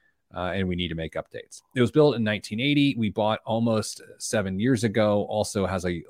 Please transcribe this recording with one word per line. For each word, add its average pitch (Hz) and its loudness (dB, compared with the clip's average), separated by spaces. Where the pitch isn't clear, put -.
uh, 90 -4
and 95 0
we 90 -2
need 87 -2
to 80 -6
make 80 -8
updates. - -12
It 127 2
was 120 2
built 147 4
in 117 0
nineteen 107 -4
eighty. 143 2
We 110 0
bought 107 0
almost 113 0
seven 95 -2
years 113 2
ago. 104 2
Also 104 0
has 92 -2
a 87 -2